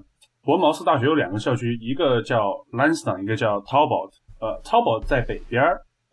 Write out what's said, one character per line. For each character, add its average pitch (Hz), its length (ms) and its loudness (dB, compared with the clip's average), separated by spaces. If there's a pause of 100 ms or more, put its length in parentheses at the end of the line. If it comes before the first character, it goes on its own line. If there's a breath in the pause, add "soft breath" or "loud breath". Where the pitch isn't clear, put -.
(440)
伯 147 140 2
茅 185 160 4
斯 175 100 -8
大 160 160 2
学 113 60 0
有 156 100 4
两 95 160 0
个 104 80 -4
校 127 160 0
区， 117 240 -2
一 113 140 -6
个 131 300 2
叫 107 280 0 (220)
Lansdowne， 120 500 0
一 - 20 -6
个 110 120 -2
叫 104 240 0
Talbot。 117 480 0 (320)
呃， 110 240 -6
Talbot 226 400 0
在 131 160 0
北 - 260 -6
边 120 160 0
儿， 175 160 2 (340)